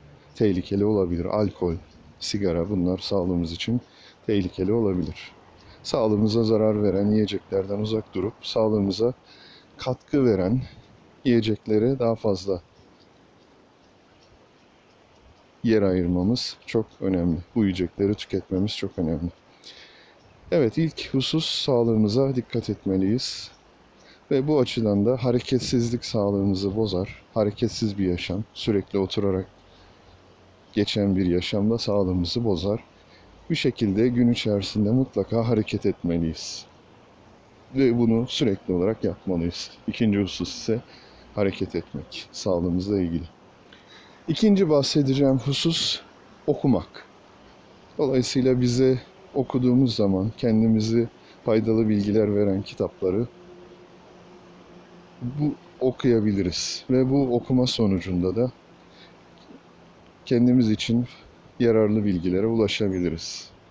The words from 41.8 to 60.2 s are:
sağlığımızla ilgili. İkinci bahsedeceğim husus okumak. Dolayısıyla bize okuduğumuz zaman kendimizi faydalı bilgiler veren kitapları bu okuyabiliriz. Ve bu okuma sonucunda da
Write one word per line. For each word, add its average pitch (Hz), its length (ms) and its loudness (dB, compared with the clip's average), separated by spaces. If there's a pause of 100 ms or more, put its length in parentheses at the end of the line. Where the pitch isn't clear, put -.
sağlığımızla 90 680 -2
ilgili. 85 240 -4 (1040)
İkinci 190 420 2
bahsedeceğim 135 680 2
husus 143 600 -2 (460)
okumak. 135 600 -2 (920)
Dolayısıyla 127 600 2
bize 127 380 2 (360)
okuduğumuz 127 600 2
zaman 98 400 0
kendimizi 113 720 2 (360)
faydalı 110 440 2
bilgiler 104 480 2
veren 101 260 0
kitapları 98 640 -4 (2000)
bu 143 320 -4 (260)
okuyabiliriz. 107 1120 0
Ve 131 200 4
bu 135 240 2
okuma 127 320 2
sonucunda 92 720 0
da 123 160 0 (1700)